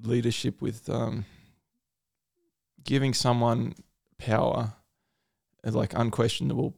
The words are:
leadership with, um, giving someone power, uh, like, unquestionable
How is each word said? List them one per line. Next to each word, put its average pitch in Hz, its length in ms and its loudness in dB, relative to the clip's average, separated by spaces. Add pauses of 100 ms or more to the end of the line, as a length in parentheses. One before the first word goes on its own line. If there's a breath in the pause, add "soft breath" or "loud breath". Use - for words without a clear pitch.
leadership 117 600 0
with, 113 260 -6
um, 117 360 -4 (1600 soft breath)
giving 135 300 2
someone 117 600 2 (440)
power, 117 560 0 (920)
uh, 110 60 0
like, - 220 0
unquestionable 117 840 0